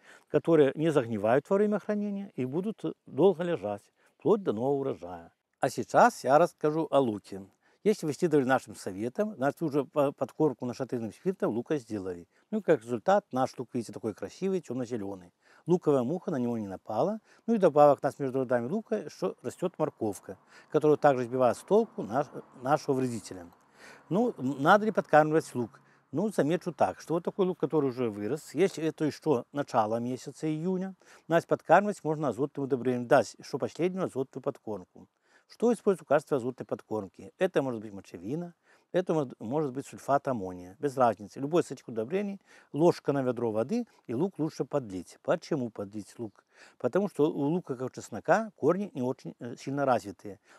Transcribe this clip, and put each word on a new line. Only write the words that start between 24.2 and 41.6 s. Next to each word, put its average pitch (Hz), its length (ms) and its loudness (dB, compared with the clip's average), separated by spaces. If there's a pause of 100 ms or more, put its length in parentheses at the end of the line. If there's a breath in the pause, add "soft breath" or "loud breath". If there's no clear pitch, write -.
м, 135 280 -4
надо 202 220 6
ли 220 60 0
подкармливать 156 640 4
лук? 120 260 -6 (320 soft breath)
Ну, 190 180 -2
замечу 165 420 0
так, 95 280 -2
что - 140 -8
вот 175 100 -2
такой 196 220 -2
лук, 180 140 -4
который 143 320 0
уже 120 180 -2
вырос, 107 460 -6
если 160 280 0
это 156 220 -2
ещё 139 460 0
начало 117 480 0
месяца 127 480 -8
июня, 185 480 -4 (320 soft breath)
значит, 165 200 2
подкармливать 180 560 2
можно 151 260 -2
азотным 139 340 -4
удобрением, 123 420 -2
дать 120 320 4
ещё - 220 -10
последнюю 170 460 -4
азотную 131 360 -6
подкормку. 98 680 -8 (400 soft breath)
Что - 240 0
используется 196 340 0
в - 20 -12
качестве 147 300 2
азотной 123 280 -6
подкормки? - 720 -8
Это 185 240 0
может 127 180 -4
быть 104 140 -12
мочевина, 113 640 -10 (360 soft breath)
это 185 220 0
мож-, 147 240 -2
может 131 360 -4
быть 135 120 -8
сульфат 135 420 -2
аммония, 95 520 -6
без 139 180 -4
разницы. 113 420 0
Любой 151 220 2